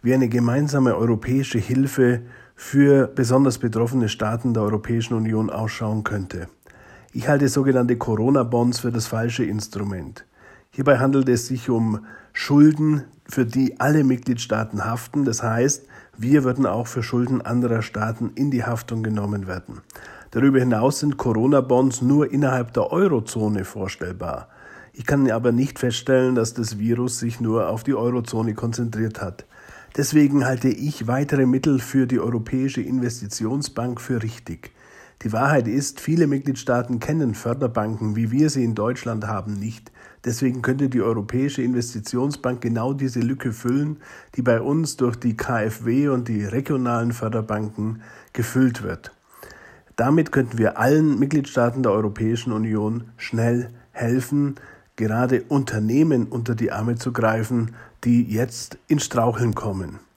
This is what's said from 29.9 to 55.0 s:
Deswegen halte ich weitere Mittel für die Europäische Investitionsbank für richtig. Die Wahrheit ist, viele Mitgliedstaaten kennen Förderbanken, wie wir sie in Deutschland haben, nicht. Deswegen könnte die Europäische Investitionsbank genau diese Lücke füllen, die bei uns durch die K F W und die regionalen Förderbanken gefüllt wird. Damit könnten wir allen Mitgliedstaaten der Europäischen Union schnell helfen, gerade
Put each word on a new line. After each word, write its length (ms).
Deswegen 480
halte 240
ich 380
weitere 400
Mittel 320
für 280
die 140
Europäische 600
Investitionsbank 1200
für 200
richtig. 480
Die 100
Wahrheit 340
ist, 320
viele 280
Mitgliedstaaten 720
kennen 340
Förderbanken, 840
wie 140
wir 200
sie 140
in 100
Deutschland 520
haben, 280
nicht. 360
Deswegen 340
könnte 300
die 100
Europäische 640
Investitionsbank 960
genau 320
diese 280
Lücke 320
füllen, 440
die 80
bei 180
uns 380
durch 180
die 220
K 240
F 240
W 220
und 200
die 160
regionalen 680
Förderbanken 880
gefüllt 480
wird. 280
Damit 360
könnten 260
wir 200
allen 400
Mitgliedstaaten 640
der 100
Europäischen 600
Union 520
schnell 540
helfen, 640
gerade 540